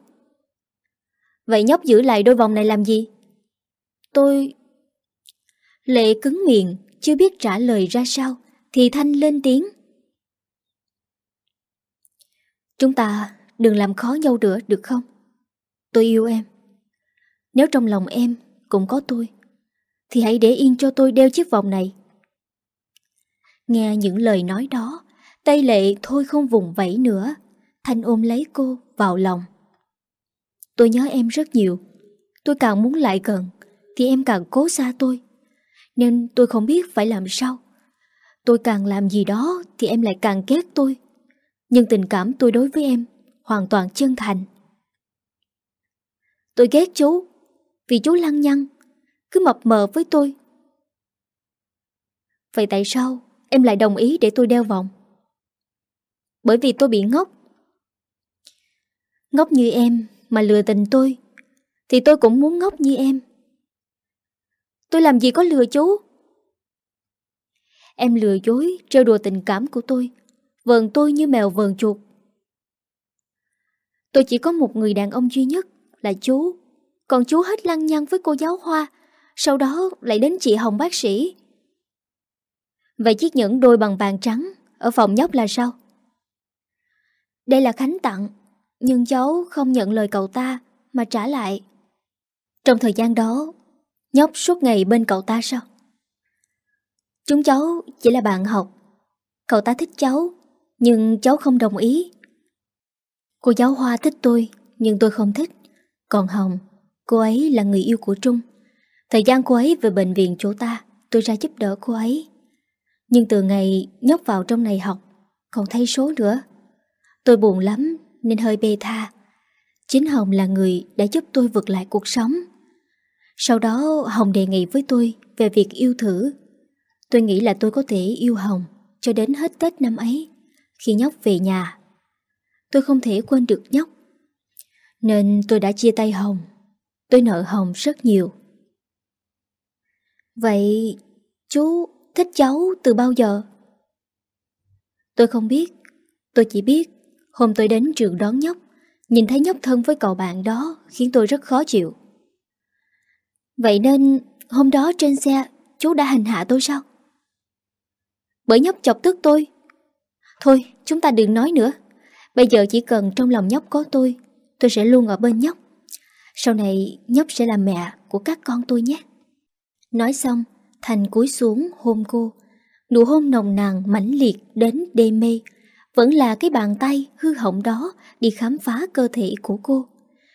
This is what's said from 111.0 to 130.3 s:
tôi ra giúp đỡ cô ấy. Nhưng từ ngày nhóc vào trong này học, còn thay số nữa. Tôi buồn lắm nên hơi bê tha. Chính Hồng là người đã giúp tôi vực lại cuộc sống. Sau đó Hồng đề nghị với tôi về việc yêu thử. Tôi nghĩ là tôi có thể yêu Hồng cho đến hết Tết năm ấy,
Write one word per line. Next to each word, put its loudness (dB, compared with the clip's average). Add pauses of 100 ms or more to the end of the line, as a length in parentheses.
tôi 2
ra -4
giúp -10
đỡ -4
cô -6
ấy. -6 (800)
Nhưng 4
từ 2
ngày 0 (120)
nhóc 0
vào -2
trong -2
này -2
học, -8 (520)
còn -6
thay -2
số -2
nữa. 0 (840)
Tôi 6
buồn 2
lắm -2 (260)
nên -2
hơi -2
bê -2
tha. -10 (760)
Chính 2
Hồng 0
là 0
người -2 (100)
đã 0
giúp -2
tôi 2
vực -4
lại -4
cuộc -4
sống. -2 (1040)
Sau 0
đó -2
Hồng 0
đề 0
nghị -2
với -2
tôi 0 (220)
về 0
việc 2
yêu -2
thử. -2 (800)
Tôi 4
nghĩ 0
là 0
tôi -2
có -2
thể -2
yêu -2
Hồng -4 (360)
cho -2
đến -2
hết -6
Tết -4
năm -2
ấy, -6 (560)